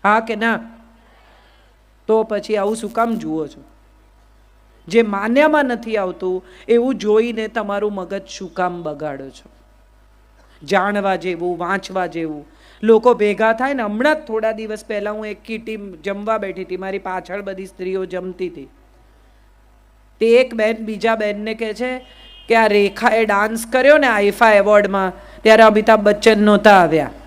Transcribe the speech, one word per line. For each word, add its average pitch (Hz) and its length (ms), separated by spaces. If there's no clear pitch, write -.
હા 208 160
કે 226 160
ના? 220 240
તો 220 160
પછી 214 320
આવું 208 200
શું 214 180
કામ 226 200
જુઓ 160 340
છો? - 160
જે 220 140
માન્યામાં 240 640
નથી 233 320
આવતું 185 460
એવું 240 280
જોઈને 220 520
તમારું 208 460
મગજ 196 340
શું 180 260
કામ 180 300
બગાડો 143 460
છો? - 200
જાણવા 196 520
જેવું, 175 420
વાંચવા 185 480
જેવું. 165 420
લોકો 226 300
ભેગા 208 400
થાય 254 200
ને, 254 100
હમણાં 226 320
જ 311 40
થોડા 220 320
દિવસ 214 340
પહેલા 208 260
હું 214 160
એક 208 160
કીટી 220 340
જમવા 208 340
બેઠી 190 260
હતી, 180 140
મારી 190 220
પાછળ 185 420
બધી 196 240
સ્ત્રીઓ 185 400
જમતી 185 440
હતી. 143 200
તે 226 80
એક 247 260
બેન 220 320
બીજા 220 300
બેનને 214 380
કહે 220 200
છે 254 320
કે 233 80
"આ 220 120
રેખાએ 208 580
ડાન્સ 214 420
કર્યો 269 300
ને 285 100
આઈફા 208 460
એવોર્ડમાં, 196 580
ત્યારે 220 220
અમિતાભ 214 360
બચ્ચન 208 400
નહોતા 208 320
આવ્યા." 160 380